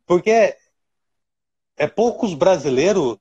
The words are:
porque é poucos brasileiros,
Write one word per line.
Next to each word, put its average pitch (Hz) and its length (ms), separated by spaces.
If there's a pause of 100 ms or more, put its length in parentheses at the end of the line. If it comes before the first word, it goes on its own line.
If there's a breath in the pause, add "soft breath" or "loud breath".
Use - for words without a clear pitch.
porque 190 500 (1200)
é 151 100
poucos 226 460
brasileiros, 151 880